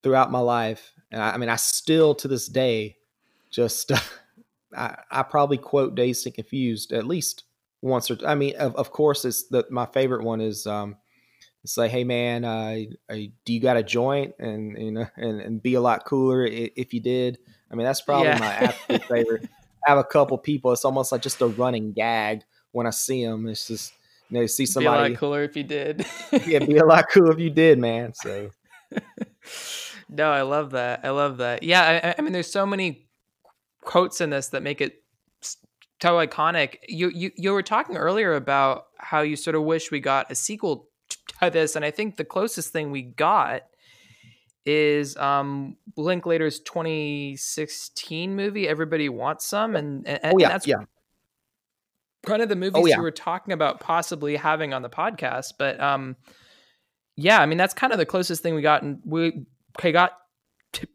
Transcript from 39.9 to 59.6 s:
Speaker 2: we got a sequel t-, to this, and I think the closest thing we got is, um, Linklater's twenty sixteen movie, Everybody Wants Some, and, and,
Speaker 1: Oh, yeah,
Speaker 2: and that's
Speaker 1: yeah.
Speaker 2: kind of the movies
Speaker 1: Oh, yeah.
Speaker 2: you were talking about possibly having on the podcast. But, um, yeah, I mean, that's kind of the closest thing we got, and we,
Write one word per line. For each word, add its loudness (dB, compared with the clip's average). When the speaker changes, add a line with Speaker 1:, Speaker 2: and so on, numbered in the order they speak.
Speaker 2:
we -4
got 0
a -10
sequel -4
t-, -12
to 4
this, 0
and -4
I -2
think -8
the -6
closest -6
thing -4
we -8
got 0
is, 2
um, -2
Linklater's -2
twenty -6
sixteen -8
movie, -4
Everybody -2
Wants -6
Some, -2
and, -6
and, -6
Speaker 1:
Oh, 4
yeah, 8
Speaker 2:
and 2
that's -6
Speaker 1:
yeah. 2
Speaker 2:
kind 0
of -2
the 0
movies 2
Speaker 1:
Oh, 8
yeah. 6
Speaker 2:
you -2
were -2
talking -6
about 0
possibly -2
having 0
on -6
the -12
podcast. -6
But, -2
um, -2
yeah, 6
I 8
mean, 0
that's 2
kind 0
of 0
the 2
closest -2
thing -2
we -2
got, 4
and -8
we, -2